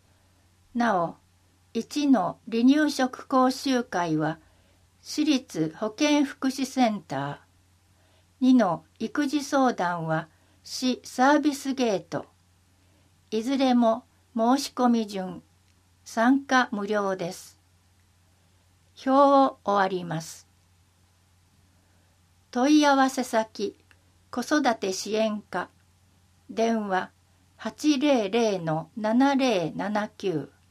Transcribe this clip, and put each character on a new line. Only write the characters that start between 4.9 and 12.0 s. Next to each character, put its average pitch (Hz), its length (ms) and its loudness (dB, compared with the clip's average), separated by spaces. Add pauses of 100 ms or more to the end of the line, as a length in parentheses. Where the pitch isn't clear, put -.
市 - 220 -4
立 247 540 -2
保 214 120 -6
健 294 360 2
福 - 220 -6
祉 262 180 -4
セ 247 240 0
ン 202 120 -6
タ - 140 -10
ー、 139 200 -6 (1040)
二 262 140 4
の 196 300 2 (140)
育 294 280 -4
児 285 160 -4
相 262 300 0
談 175 340 -4
は、 160 220 -4 (340)
市 - 420 -4
サ 262 280 2
ー 294 80 4
ビ 285 140 0
ス 269 200 -8
ゲ 233 220 0
ー 170 60 -8